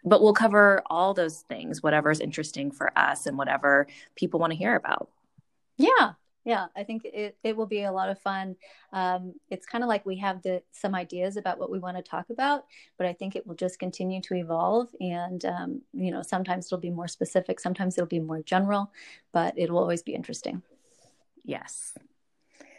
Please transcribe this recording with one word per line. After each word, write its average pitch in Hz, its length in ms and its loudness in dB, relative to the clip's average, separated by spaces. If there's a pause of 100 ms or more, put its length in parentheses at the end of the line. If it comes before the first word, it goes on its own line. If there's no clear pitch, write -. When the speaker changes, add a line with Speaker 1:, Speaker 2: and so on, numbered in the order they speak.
Speaker 1:
but 202 180 8
we'll 214 120 8
cover 208 520 6
all 180 280 2
those 165 260 -2
things, - 420 -8
whatever's 151 380 4
interesting 156 500 -6
for - 260 -2
us 143 300 2
and 143 100 -4
whatever 139 520 4 (260)
people 175 240 -2
wanna 165 160 0
hear 196 220 0
about. - 340 -2 (680)
Speaker 2:
Yeah. 285 360 6 (300)
Yeah, 196 320 -2
I 196 100 -8
think 226 200 -8
it, 208 400 -8
it 220 100 0
will 220 120 -2
be 202 160 -4
a 196 100 -2
lot 190 160 -2
of 196 100 -4
fun. 190 380 -4 (380)
Um, 185 400 -2 (160)
it's 185 160 -10
kinda 240 200 -4
like 208 200 0
we 190 100 -4
have 190 240 -2
the, 185 220 -2 (100)
some 196 220 -4
ideas 180 420 -4
about 196 220 -4
what 185 120 -6
we 196 80 -4
wanna 180 220 -8
talk 180 300 -8
about, 277 340 0 (320)
but 180 100 -2
I 175 60 0
think 190 240 -8
it - 100 -8
will 170 80 -10
just 180 240 -4
continue 185 440 -4
to - 120 -4
evolve. 180 540 0 (140)
And, 175 420 -4
um, 180 380 -6 (100)
you 185 180 -2
know, 180 120 -6
sometimes 180 440 -4
it'll 180 120 -4
be 175 100 -6
more 175 200 -6
specific, - 520 -2
sometimes 185 380 -2
it'll 175 100 -2
be 165 120 -2
more 160 200 -4
general, 196 500 0 (420)
but 170 260 2
it 170 120 0
will 170 100 4
always 175 220 0
be - 120 -8
interesting. - 480 -8 (840)
Speaker 1:
Yes. - 480 -10 (880)